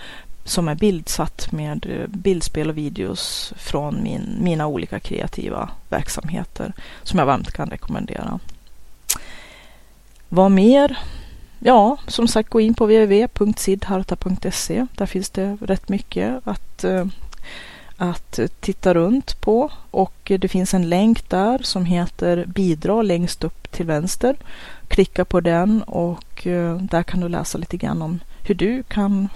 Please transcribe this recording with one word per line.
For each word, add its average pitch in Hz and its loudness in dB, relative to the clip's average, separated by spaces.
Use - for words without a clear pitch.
som 170 0
är 151 -2
bildsatt 170 0
med, 151 -4
eh, - -6
bildspel 175 0
och 156 -4
videos - -6
från - -4
min, - -4
mina 160 0
olika 104 -4
kreativa - -6
verksamheter - -4
som - 2
jag 139 4
varmt 135 2
kan - -6
rekommendera. - -6
Vad 190 6
mer? 254 8
Ja, 240 6
som 233 2
sagt, 220 2
gå 226 4
in 220 6
på 233 2
W 220 8
W 208 6
W 247 2
punkt 208 2
siddharta 190 0
punkt - -2
se. 208 -2
Där 196 -2
finns 190 -4
det 202 -4
rätt - -2
mycket 208 -4
att, - -6
eh, 185 0
att - -4
titta 190 2
runt 190 2
på, 240 2
och - -2
det 190 0
finns 185 0
en 180 2
länk 208 4
där 208 2
som 180 -2
heter 175 0
Bidra 180 2
längst 175 0
upp - -8
till 175 -4
vänster. 165 0
Klicka - 4
på 175 2
den 180 4
och, - -4
eh, 175 0
där 175 0
kan - -2
du 175 0
läsa 170 -4
lite 170 -6
grann 160 -2
om 165 -4
hur 202 2
du 226 0
kan 196 0